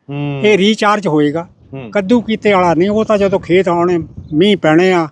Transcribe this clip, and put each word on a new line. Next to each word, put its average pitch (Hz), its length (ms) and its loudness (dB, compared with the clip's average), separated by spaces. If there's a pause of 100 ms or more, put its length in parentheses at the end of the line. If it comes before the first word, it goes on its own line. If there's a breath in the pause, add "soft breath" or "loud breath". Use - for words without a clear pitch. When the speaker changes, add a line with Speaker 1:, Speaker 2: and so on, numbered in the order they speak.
Speaker 1:
ਹੂੰ। 143 340 -6
Speaker 2:
ਇਹ 208 140 4
ਰੀਚਾਰਜ 208 500 0
ਹੋਏਗਾ। 151 400 0 (260)
Speaker 1:
ਹੂੰ। 202 180 -14
Speaker 2:
ਕੱਦੂ 208 300 0
ਕੀਤੇ 208 320 -2
ਵਾਲਾ 180 200 2
ਨਹੀਂ, 175 160 2
ਉਹ 214 160 0
ਤਾਂ 214 120 0
ਜਦੋਂ 196 220 0
ਖੇਤ 180 280 0
ਆਉਣੇ, 175 300 0 (360)
ਮੀਂਹ 190 240 2
ਪੈਣੇ 175 360 2
ਆ, 165 180 0